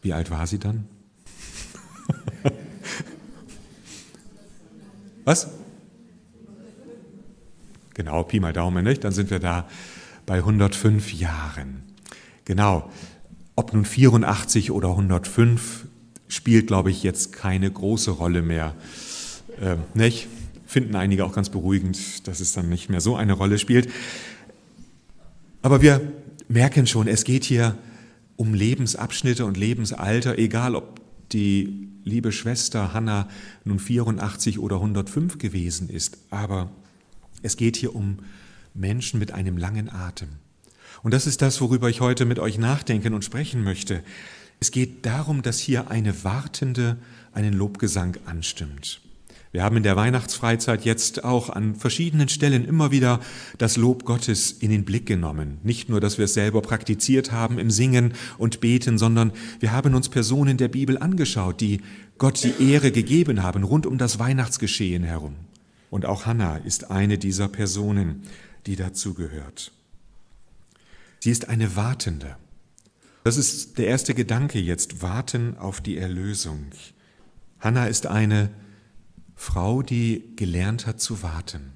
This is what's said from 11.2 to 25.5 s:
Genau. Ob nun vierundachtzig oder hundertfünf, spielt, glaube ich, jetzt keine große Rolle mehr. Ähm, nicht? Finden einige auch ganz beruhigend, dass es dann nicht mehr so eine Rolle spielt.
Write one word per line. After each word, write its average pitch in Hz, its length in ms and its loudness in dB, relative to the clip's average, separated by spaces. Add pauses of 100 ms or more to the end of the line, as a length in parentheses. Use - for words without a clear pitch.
Genau. 95 460 2 (640)
Ob - 180 -2
nun 107 120 4
vierundachtzig 113 880 4
oder 90 240 0
hundertfünf, 101 920 2 (460)
spielt, 110 360 4
glaube 95 240 4
ich, 92 100 -4
jetzt - 300 -2
keine 95 360 0
große 98 440 -2
Rolle 87 280 0
mehr. 80 360 -2 (840)
Ähm, 90 200 0 (140)
nicht? 117 340 2 (360)
Finden 113 300 0
einige 95 300 2
auch 95 80 -2
ganz 98 160 -2
beruhigend, 92 800 -2
dass 85 100 -8
es 90 140 -4
dann 87 160 -2
nicht 87 200 -4
mehr 92 120 0
so 110 160 0
eine 104 160 2
Rolle 98 260 2
spielt. 123 320 4 (1700)